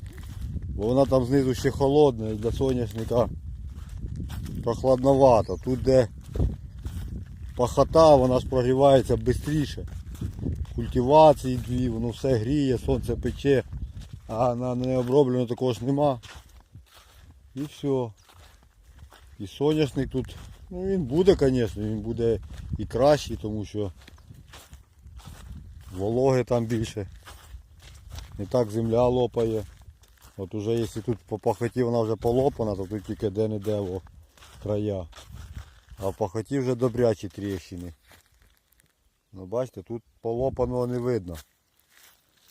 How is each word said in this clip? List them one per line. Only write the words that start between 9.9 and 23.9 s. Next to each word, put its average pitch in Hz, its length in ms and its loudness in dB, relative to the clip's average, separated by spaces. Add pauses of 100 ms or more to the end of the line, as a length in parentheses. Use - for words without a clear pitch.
Культивації 131 840 6
дві, 123 320 -2
воно 113 200 -4
все 123 280 0
гріє, 131 400 0
сонце - 380 -2
пече, 127 480 0 (640)
а 120 280 0
на 123 200 -4
необроблену 127 680 2
такого 123 280 -2
ж 107 120 -8
нема. 139 340 0 (1400)
І 131 60 -8
все. 135 500 -4 (1300)
І 101 80 -10
соняшник 143 640 -2
тут, 123 260 -6 (340)
ну, 185 160 -8
він 190 180 -2
буде, 165 360 4
звісно, 123 440 2
він 107 160 -4
буде 113 400 -2 (380)
і 107 80 -6
кращий, 135 520 2
тому 107 280 -6
що 101 260 -6 (2000)